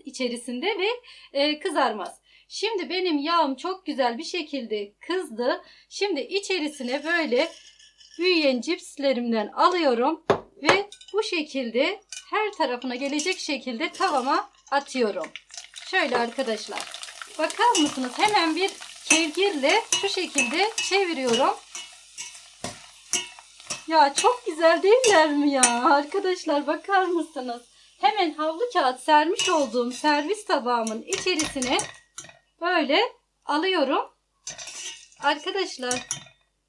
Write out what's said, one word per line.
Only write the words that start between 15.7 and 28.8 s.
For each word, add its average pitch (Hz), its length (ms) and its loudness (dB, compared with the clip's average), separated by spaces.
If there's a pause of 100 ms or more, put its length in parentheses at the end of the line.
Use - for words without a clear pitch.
Şöyle 294 260 0
arkadaşlar, 233 600 -4 (600)
bakar 403 420 2
mısınız? 262 360 -2
Hemen 339 380 4
bir 381 160 0 (340)
kevgirle 330 760 2 (200)
şu 392 80 0
şekilde 320 640 0 (180)
çeviriyorum. 320 640 2 (2250)
Ya 302 260 6
çok 480 320 2
güzel 330 380 4
değiller 403 460 8
mi 285 220 2
ya? 247 340 4
Arkadaşlar 311 840 2
bakar 381 360 2
mısınız? 285 580 -4 (400)
Hemen 381 320 2
havlu 320 400 -2
kağıt 254 260 2